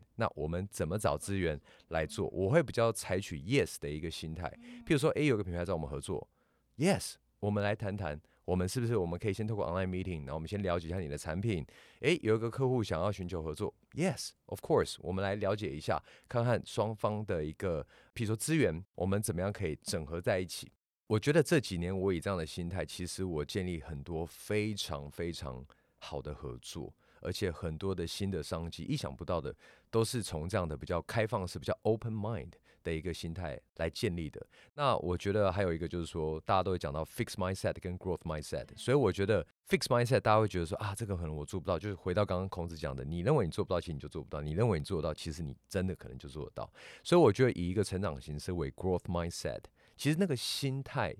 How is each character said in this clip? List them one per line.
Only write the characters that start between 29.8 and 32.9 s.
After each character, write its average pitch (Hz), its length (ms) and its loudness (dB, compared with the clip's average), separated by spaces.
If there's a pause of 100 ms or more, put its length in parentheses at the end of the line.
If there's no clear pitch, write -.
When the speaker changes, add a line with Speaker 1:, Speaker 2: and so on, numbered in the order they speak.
Speaker 1:
都 113 120 4
是 110 200 0
从 80 240 -4
这 98 100 0
样 90 100 2
的 76 80 -4
比 69 100 -8
较 85 160 0
开 110 260 0
放 101 180 -2
式、 87 140 -8
比 69 60 -12
较 - 180 0
open 110 300 2
mind 104 400 -4 (300)
的 85 80 0